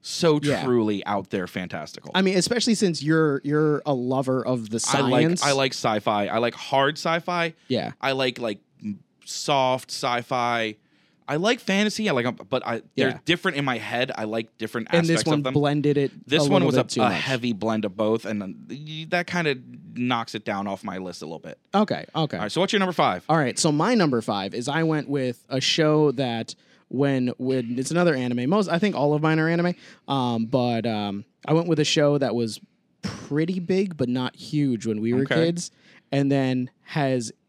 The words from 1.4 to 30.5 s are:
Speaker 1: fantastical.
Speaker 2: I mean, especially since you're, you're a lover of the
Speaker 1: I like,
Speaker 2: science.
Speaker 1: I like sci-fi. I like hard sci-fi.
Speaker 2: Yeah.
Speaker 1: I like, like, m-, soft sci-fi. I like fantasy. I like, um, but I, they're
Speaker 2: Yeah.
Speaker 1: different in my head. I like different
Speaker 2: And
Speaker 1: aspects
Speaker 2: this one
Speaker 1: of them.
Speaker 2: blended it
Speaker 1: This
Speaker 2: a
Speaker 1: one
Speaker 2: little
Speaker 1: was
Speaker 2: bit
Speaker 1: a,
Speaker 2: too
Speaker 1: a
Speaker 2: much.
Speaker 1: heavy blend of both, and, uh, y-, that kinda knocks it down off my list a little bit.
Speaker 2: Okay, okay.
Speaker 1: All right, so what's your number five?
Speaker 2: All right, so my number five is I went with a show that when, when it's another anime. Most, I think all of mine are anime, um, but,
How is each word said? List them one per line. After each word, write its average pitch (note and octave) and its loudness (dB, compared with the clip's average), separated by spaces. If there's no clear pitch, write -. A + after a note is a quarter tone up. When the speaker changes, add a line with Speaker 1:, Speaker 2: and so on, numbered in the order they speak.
Speaker 1:
fantastical. - -10
Speaker 2:
I F#3 4
mean, F#3+ 4
especially A3+ 2
since D#3+ 0
you're, D3+ 2
you're D3+ 2
a D3 0
lover C3 0
of A#2 -2
the A2 -2
Speaker 1:
I C#3 2
like, C3 2
Speaker 2:
science. D#3+ 2
Speaker 1:
I C#3+ 2
like C3+ 2
sci-fi. G#2+ 0
I G#2+ -2
like A#2 0
hard C#3 0
sci-fi. E3+ -2
Speaker 2:
Yeah. G#2 -2
Speaker 1:
I C3+ 0
like, C3 -2
like, A2 -4
m-, G#2 -8
soft C3 0
sci-fi. A#2+ -2
I C#3+ -2
like G#3+ 0
fantasy. G#3 0
I E3+ 0
like, B2 0
um, B2 -2
but C3 -2
I, A#2 -6
they're C3 2
Speaker 2:
Yeah. - -6
Speaker 1:
different E3+ 0
in D3 -2
my B2 -2
head. A#2+ -4
I A2 -6
like A2 -6
different A2+ -6
Speaker 2:
And E3+ 4
Speaker 1:
aspects E3 0
Speaker 2:
this - -2
one D3+ 2
Speaker 1:
of C#3+ -4
them. C3 -2
Speaker 2:
blended D3 2
it C#3 0
Speaker 1:
This D3+ 2
Speaker 2:
a C#3+ 4
Speaker 1:
one D#3+ 6
Speaker 2:
little E3 4
Speaker 1:
was D3 2
Speaker 2:
bit B2+ 4
Speaker 1:
a, - -18
Speaker 2:
too A#2 2
Speaker 1:
a C3 4
Speaker 2:
much. F2+ -2
Speaker 1:
heavy B2 -2
blend A2 -2
of G2 -6
both, A2 2
and, G#2 -4
uh, F#2+ -6
y-, D#3 -12
that F3 0
kinda D#3+ 0
knocks A#2+ -2
it G#2+ -8
down G2+ -4
off G2 -6
my F#2+ -8
list F#2 -10
a E2 -12
little D#2+ -12
bit. - -16
Speaker 2:
Okay, F3 0
okay. D#3 -2
Speaker 1:
All F2 -4
right, G#2 -4
so D#3+ -2
what's F#3+ 0
your G#3 2
number F#3 2
five? A#2 2
Speaker 2:
All D3+ 4
right, C#3 2
so D#3 2
my E3+ 2
number D3+ 4
five G2 -4
is A#2+ -4
I D#3+ 2
went D#3 0
with C3 -2
a C3 -2
show D3+ 4
that A#2 -2
when, C3 0
when B2+ -2
it's C3 -4
another E3+ 4
anime. B2 -2
Most, F#3+ 2
I E3+ 0
think G3+ 0
all D3 2
of D3+ 0
mine D#3 4
are D#3+ 2
anime, E3+ 0
um, B2 0
but, A#2+ 0